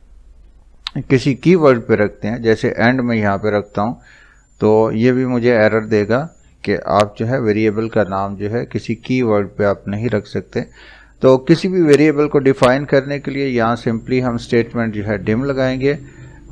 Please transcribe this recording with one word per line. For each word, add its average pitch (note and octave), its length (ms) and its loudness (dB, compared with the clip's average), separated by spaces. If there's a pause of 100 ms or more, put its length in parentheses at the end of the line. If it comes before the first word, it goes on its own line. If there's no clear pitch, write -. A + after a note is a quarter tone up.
(1000)
किसी C3 360 0
कीवर्ड D#3 440 4
पे A2+ 160 0
रखते G#2 320 -2
हैं, A#2 140 -6
जैसे A2+ 280 0
एंड B2 300 0
में A#2+ 160 -2
यहाँ G2+ 220 0
पे G#2+ 120 -2
रखता G2+ 320 -2
हूँ, A#2+ 180 -6 (600)
तो A2 320 4
ये A#2 200 2
भी C3 140 0
मुझे B2 260 0
एरर A2 340 2
देगा A2 320 0 (460)
कि G2+ 100 -2 (160)
आप G#2 280 2
जो A2+ 80 -4
है C3 140 -2
वेरिएबल A2 480 0
का G#2+ 160 0
नाम G2 320 -4
जो G2+ 140 -6
है A#2+ 160 -4
किसी - 300 -8
कीवर्ड A2 520 -2
पे - 160 -4
आप G2 240 -2
नहीं G#2+ 200 -6
रख G#2 180 -4
सकते। - 380 -8 (580)
तो C3 180 6
किसी E3 280 2
भी F#3 140 0
वेरिएबल D3 460 4
को D3 120 0
डिफाइन C3 440 2
करने C#3 340 -2
के C#3 120 -10
लिए C3+ 180 -6
यहाँ A#2 280 0
simply A#2+ 460 -4
हम B2 160 -4
स्टेटमेंट A#2 560 -2
जो G#2 100 -6
है G#2 200 -4
dim A2+ 200 0
लगाएंगे, C3 540 -2 (540)